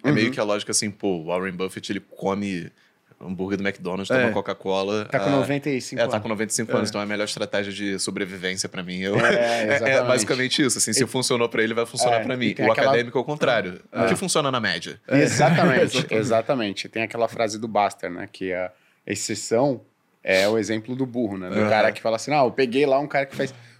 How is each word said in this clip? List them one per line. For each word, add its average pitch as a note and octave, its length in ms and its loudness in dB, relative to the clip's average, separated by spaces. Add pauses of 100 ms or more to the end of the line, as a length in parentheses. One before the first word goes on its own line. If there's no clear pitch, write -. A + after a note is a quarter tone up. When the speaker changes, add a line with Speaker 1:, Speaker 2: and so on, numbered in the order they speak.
Speaker 1:
É A#2+ 80 2
meio A2 160 4
Speaker 2:
Uhum. C3 60 -2
Speaker 1:
que B2+ 60 -6
a A#2 40 2
lógica G#2 280 -2
assim, G#2 200 0
pô, G2 280 -2
o D#2+ 60 -8
Warren F#2 280 -2
Buffett, F#2+ 380 -6
ele G2 80 -4
come G2 720 -4 (500)
hambúrguer F#2 380 -4
do G2 100 -2
McDonald's, F#2+ 420 -6
toma B2+ 200 4
Speaker 3:
É. - 20 -2
Speaker 1:
Coca-Cola. G2 760 -2
Speaker 2:
Tá A2 140 -2
com G2 100 -2
Speaker 1:
ah, - 20 4
Speaker 2:
noventa C#3 400 0
e B2 100 -2
cinco B2 180 -8
Speaker 1:
é, A#2 60 4
tá B2+ 60 -2
Speaker 2:
anos. G#2+ 100 0
Speaker 1:
com A2+ 80 -6
noventa G#2+ 220 -2
e - 40 -4
cinco A2+ 200 -4
anos, G#2 140 0
Speaker 3:
É. - 20 -8
Speaker 1:
então G#2 100 -4
é - 20 -2
a G#2 40 -6
melhor G#2 160 -2
estratégia G2+ 500 -4
de G2 240 -4
sobrevivência F#2 720 -4
pra F#2+ 140 -8
mim. F2+ 160 -8
Eu, G2 200 -2
Speaker 2:
É, - 0 -
Speaker 1:
<laughs> A#2 140 4
é, A#2 380 0
é C#3+ 40 2
Speaker 2:
exatamente. C3 320 2
Speaker 1:
basicamente B2+ 560 0
isso, A#2 140 2
assim, A2 160 0
se C3 100 2
Speaker 2:
E A2 40 0
Speaker 1:
funcionou A#2+ 420 0
pra A2+ 140 2
ele, A2+ 100 0
vai A#2 140 0
funcionar A#2+ 300 2
Speaker 2:
É, A2 60 0
Speaker 1:
pra B2 120 -2
Speaker 2:
e - 20 -6
Speaker 1:
mim. A#2 160 0
Speaker 2:
tem B2+ 140 0
Speaker 1:
O A2+ 40 4
Speaker 2:
aquela B2 200 4
Speaker 1:
acadêmico A#2+ 260 2
é B2+ 40 2
o - 20 -2
contrário. A#2 580 0 (100)
Speaker 3:
É. - 120 0
Speaker 1:
O F#3+ 40 4
que F#3 80 2
funciona D#3+ 360 0
na B2+ 80 0
média? F2 480 -4
Speaker 3:
É. C#3 160 4
Speaker 2:
Exatamente, D3 580 4
Speaker 3:
<laughs> A#2+ 160 2
Exatamente. - 180 -2
Speaker 2:
exatamente. A2 720 0
Tem A2+ 120 -6
aquela A2+ 260 -2
frase A2 300 -2
do A2+ 100 -6
Buster, G2+ 440 0
né, F#2 200 -10
que F#2 220 -6
a F2+ 180 -4 (360)
exceção A2+ 760 0 (420)
é F#2+ 240 4
o A2 120 2
exemplo A2 360 -4
do C3 100 -2
burro, A2+ 340 -4
né? F#2 100 -8
Do - 100 -4
Speaker 1:
Aham. G#2+ 100 2
Speaker 2:
cara G#2+ 220 4
que - 100 -12
fala A2+ 160 0
assim, - 120 -6
Não, C#3+ 160 4
eu A2+ 60 2
peguei C3+ 340 2
lá C3+ 140 4
um D3+ 80 -4
cara C#3 180 0
que - 100 -16
faz, C3+ 160 -2 (280)